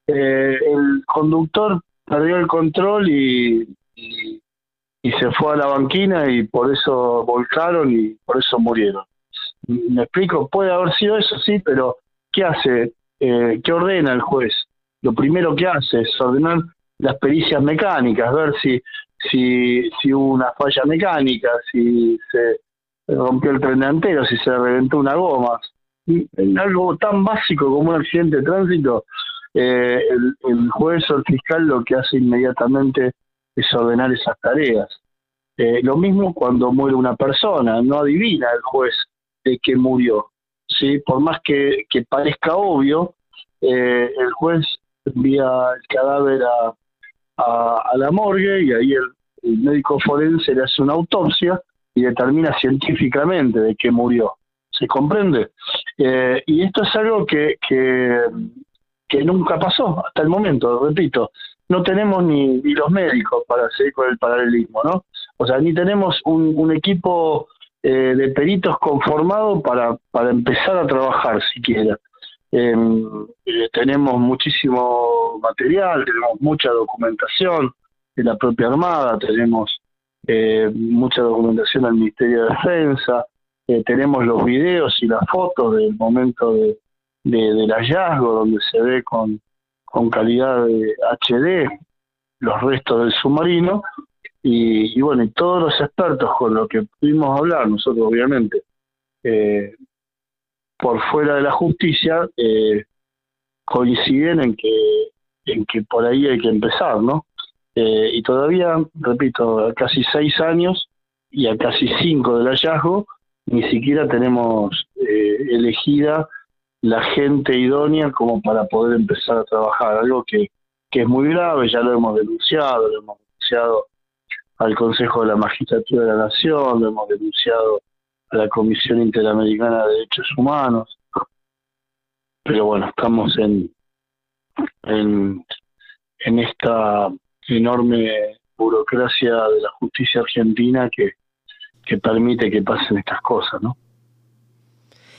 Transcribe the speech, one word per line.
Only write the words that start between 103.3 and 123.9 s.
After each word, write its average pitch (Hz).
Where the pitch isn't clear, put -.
coinciden 135
en 117
que, 107
en -
que 110
por 117
ahí 131
hay 127
que 113
empezar, 113
¿no? 135
Eh, 110
y 113
todavía, 160
repito, 123
a 110
casi 127
seis 151
años 170
y 139
a 110
casi 120
cinco 123
del 120
hallazgo, 160
ni 120
siquiera 135
tenemos, 117
eh, 104
elegida 143
la 113
gente 143
idónea 147
como 117
para 107
poder 117
empezar 113
a 110
trabajar, 110
algo 123
que, 104
que 127
es 117
muy 135
grave, 160
ya 117
lo 123
hemos 117
denunciado, 113
lo 107
hemos 107
denunciado 117